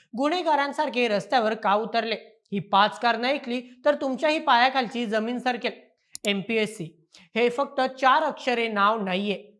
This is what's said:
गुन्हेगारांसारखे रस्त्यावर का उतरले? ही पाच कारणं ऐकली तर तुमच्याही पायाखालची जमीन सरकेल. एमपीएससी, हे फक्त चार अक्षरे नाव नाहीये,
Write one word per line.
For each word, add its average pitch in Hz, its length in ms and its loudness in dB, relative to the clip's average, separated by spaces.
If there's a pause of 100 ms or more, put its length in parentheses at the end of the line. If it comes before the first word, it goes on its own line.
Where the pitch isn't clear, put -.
(180)
गुन्हेगारांसारखे 285 880 0
रस्त्यावर 220 460 0
का 220 200 0
उतरले? 220 420 0 (360)
ही 202 80 -2
पाच 208 400 2
कारणं 233 280 0
ऐकली 254 580 -4
तर 294 100 4
तुमच्याही 302 440 0
पायाखालची 254 680 2
जमीन 226 340 -2
सरकेल. 240 320 -4 (520)
एमपीएससी, 208 840 -4 (280)
हे 240 140 2
फक्त 269 320 -2
चार 262 420 2
अक्षरे 240 440 -2
नाव 208 360 2
नाहीये, 190 560 -4